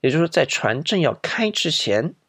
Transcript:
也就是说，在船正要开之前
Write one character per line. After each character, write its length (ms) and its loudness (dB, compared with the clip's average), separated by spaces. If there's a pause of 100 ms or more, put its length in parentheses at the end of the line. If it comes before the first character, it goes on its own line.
也 80 4
就 80 2
是 80 4
说， 20 -4
在 180 2
船 380 -2
正 180 0
要 140 2
开 360 -4
之 180 -2
前 460 0 (140)